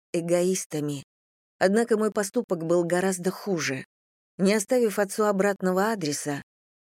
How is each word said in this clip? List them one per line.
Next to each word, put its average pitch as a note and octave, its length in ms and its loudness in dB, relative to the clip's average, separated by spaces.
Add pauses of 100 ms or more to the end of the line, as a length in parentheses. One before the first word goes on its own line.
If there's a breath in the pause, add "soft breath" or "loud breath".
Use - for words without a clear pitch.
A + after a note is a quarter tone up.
(120)
эгоистами. E3+ 920 -2 (540)
Однако A3 380 2
мой G#3+ 140 0
поступок G3 540 -2
был F3 200 2
гораздо F3+ 460 0
хуже. C#3 540 -4 (540)
Не F#3+ 160 2
оставив A3 440 0
отцу G3+ 260 0
обратного G3 680 2
адреса, D3 500 -4 (440)